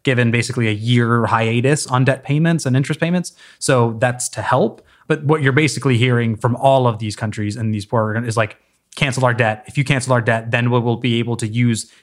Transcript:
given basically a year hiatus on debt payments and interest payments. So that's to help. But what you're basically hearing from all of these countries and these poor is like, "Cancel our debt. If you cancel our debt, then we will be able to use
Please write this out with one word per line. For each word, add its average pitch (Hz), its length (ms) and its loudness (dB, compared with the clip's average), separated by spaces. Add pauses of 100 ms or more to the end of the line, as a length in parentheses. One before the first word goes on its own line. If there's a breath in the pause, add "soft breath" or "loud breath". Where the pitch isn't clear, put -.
given 123 260 2
basically 120 380 0
a 107 60 0
year 117 520 2
hiatus 117 600 0
on 131 180 0
debt 127 180 0
payments 160 420 0
and 127 100 0
interest 131 240 -2
payments. 170 340 -4 (240 soft breath)
So 117 420 2
that's 123 300 -2
to 107 140 -8
help. 165 420 0 (220 soft breath)
But 151 160 -2
what 156 180 2
you're 135 120 2
basically 135 440 2
hearing 120 380 2
from 117 220 0
all 135 280 4
of 110 140 0
these 107 160 -6
countries 104 400 -6
and 110 180 -4
these 101 140 -6
poor 107 360 0
is 113 140 -4
like, 110 200 -2 (380)
"Cancel 131 300 0
our 120 80 2
debt. 110 320 0
If - 140 -6
you 143 40 -2
cancel 131 300 0
our 120 80 4
debt, 113 300 -2
then 120 180 0
we 123 100 2
will 117 180 0
be 117 200 -2
able 117 200 -2
to 117 100 -4
use 117 440 -2 (120)